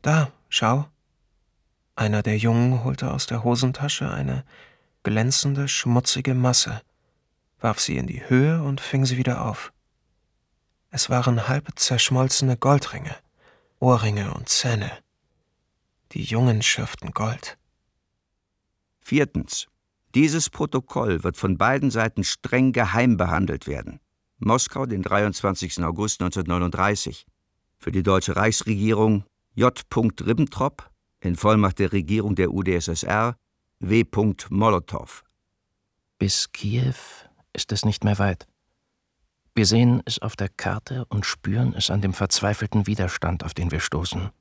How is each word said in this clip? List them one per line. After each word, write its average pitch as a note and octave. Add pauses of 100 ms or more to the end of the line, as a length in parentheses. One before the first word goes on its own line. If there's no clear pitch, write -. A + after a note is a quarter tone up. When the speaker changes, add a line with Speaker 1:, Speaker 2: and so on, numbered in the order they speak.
Speaker 1:
„Da, D3+ (200)
schau.“ B2+ (1080)
Einer G#2+
der G#2+
Jungen A#2
holte C3
aus C3+
der A#2
Hosentasche C3
eine C3 (580)
glänzende, C3
schmutzige B2+
Masse, B2+ (760)
warf A2+
sie D2
in B1+
die -
Höhe D3+
und C#3
fing C3+
sie B2+
wieder B2
auf. - (1160)
Es -
waren B2
halb C#3
zerschmolzene C3
Goldringe, C#3 (640)
Ohrringe G#2+
und -
Zähne. A2+ (1200)
Die -
Jungen A2+
schürften -
Gold. - (1400)
Speaker 2:
Viertens. - (460)
Dieses D3+
Protokoll B2
wird F2
von F#2+
beiden C3
Seiten A2
streng B2+
geheim A2+
behandelt E2+
werden. - (360)
Moskau, C3
den G#2+
dreiundzwanzigsten G2
August F2
neunzehnhundertneununddreißig. F2+ (540)
Für -
die F#2
deutsche F#2
Reichsregierung G#2+ (320)
J. B2 (120)
Ribbentrop, B2 (300)
in F2
Vollmacht G#2
der F#2+
Regierung G2+
der F2
U F#2
d F2+
S E2+
S E2
R, A2+ (420)
W. G#2+ (460)
Molotow. G2 (960)
Speaker 3:
Bis -
Kiew B2+ (560)
ist -
es G#2
nicht G#2+
mehr G#2
weit. G2 (1040)
Wir G#2+
sehen A#2+
es -
auf A2+
der G2
Karte A#2
und G#2
spüren A#2
es -
an G2+
dem F#2+
verzweifelten G#2
Widerstand, F2
auf E2
den F2
wir D#2+
stoßen. F2 (100)